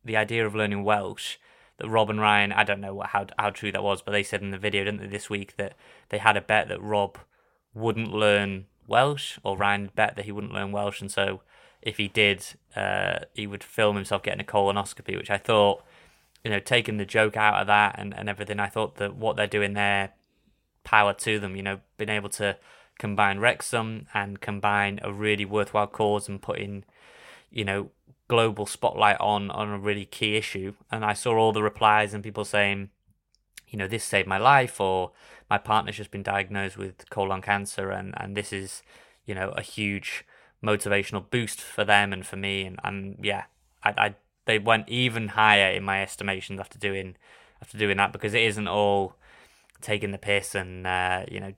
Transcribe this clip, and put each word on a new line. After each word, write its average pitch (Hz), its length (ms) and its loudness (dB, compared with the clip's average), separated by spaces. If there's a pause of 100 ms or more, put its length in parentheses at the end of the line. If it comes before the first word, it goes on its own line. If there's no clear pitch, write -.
the 110 100 -2
idea 110 300 0
of 104 100 -4
learning 101 300 -2
Welsh, 101 520 -2 (400)
that - 120 -8
Rob 110 220 2
and 107 100 -2
Ryan, 104 300 4
I 101 120 4
don't 101 180 -2
know 98 120 -8
what, 98 140 -8
how, 98 180 -2 (140)
how 104 100 2
true 101 220 -6
that 98 120 -2
was, 98 200 0
but 101 80 -8
they 104 100 2
said 101 220 -4
in 98 80 -6
the 98 80 -8
video, 101 240 0
didn't 101 160 -4
they, 101 80 -12
this 101 240 -10
week, 101 260 -8
that 98 160 -6 (360)
they 104 100 -4
had 104 180 6
a 98 40 -2
bet 107 260 2
that 92 160 -8
Rob 101 340 0 (560)
wouldn't 110 400 -4
learn 101 520 2 (200)
Welsh, 135 580 0
or 98 140 -4
Ryan 101 380 0
bet 107 200 2
that 101 100 -8
he 104 60 -10
wouldn't 101 220 -8
learn 98 180 -6
Welsh, 101 300 -4
and 98 100 -10
so 98 300 -2 (400)
if 107 160 -6
he 101 100 -2
did, 101 380 4 (300)
uh, 98 440 -2 (140)
he 104 140 -8
would 101 160 -12
film 104 320 2
himself 98 260 -2
getting 98 200 -4
a - 20 -6
colonoscopy, 98 720 0
which - 140 -6
I 101 60 0
thought 104 460 4 (600)
you 113 80 -4
know, 101 80 2
taking 113 380 0
the 101 80 -4
joke 110 320 2
out 104 240 4
of 98 60 -2
that 104 300 4
and, 101 200 -10
and 101 120 -8
everything, 104 300 -6
I 101 80 0
thought 107 280 -4
that 101 200 -4
what 107 200 -2
they're 104 120 0
doing 101 260 0
there, 101 400 0 (720)
power 104 300 6
to 107 260 -2
them, 95 160 -8
you 98 80 -10
know, 98 160 -6 (180)
being 107 120 -6
able 104 200 -4
to 101 280 -2 (400)
combine 101 420 2
Wrexham 113 760 0
and 101 280 -4
combine 101 600 0
a 101 80 -6
really 104 340 0
worthwhile 104 420 0
cause 104 400 0
and 98 140 -8
putting, 101 420 -6 (640)
you 107 140 -6
know, 101 280 -4 (360)
global 113 380 2
spotlight - 540 2
on, 101 320 0
on 104 180 -6
a 101 80 -6
really 101 280 -4
key 107 300 -2
issue. 101 380 -4 (180)
And 110 140 -4
I 104 80 2
saw 113 240 0
all 110 140 6
the 107 120 0
replies 107 500 4
and 104 100 -8
people 107 220 -8
saying, 101 440 0 (800)
you 110 100 -12
know, 98 100 -4
"This 107 160 -6
saved 95 240 0
my 95 100 0
life," 127 440 4
or, 95 300 0 (380)
"My 104 80 2
partner's 107 400 0
just 104 140 -12
been 101 120 -8
diagnosed 98 540 -4
with 95 320 -12
colon 98 320 -4
cancer, 101 480 -4
and, 95 280 -6
and 98 180 -10
this 101 160 -6
is, 95 300 -10 (440)
you 101 80 -8
know, 95 180 -4
a - 100 -6
huge 101 640 -6 (380)
motivational 101 640 0
boost 117 320 -4
for - 240 -4
them 101 260 6
and 92 140 -6
for - 100 -12
me." 98 280 -4
And, 92 200 -12
and 98 380 -8
yeah, 98 240 -2 (380)
I, 107 140 4
I, 104 180 2 (300)
they 110 140 4
went 107 300 2
even 117 400 -2
higher 101 420 6
in 95 120 -4
my 98 180 0
estimations 98 580 -6
after - 180 -14
doing, 98 380 -6 (460)
after - 160 -18
doing 101 200 2
that, 101 140 6
because 104 220 -4
it 117 100 4
isn't 107 240 0
all 101 480 2 (640)
taking 104 300 -4
the 98 60 -8
piss 101 360 -2
and, 92 320 -6
uh, 92 460 0
you 98 80 -8
know, 98 180 -10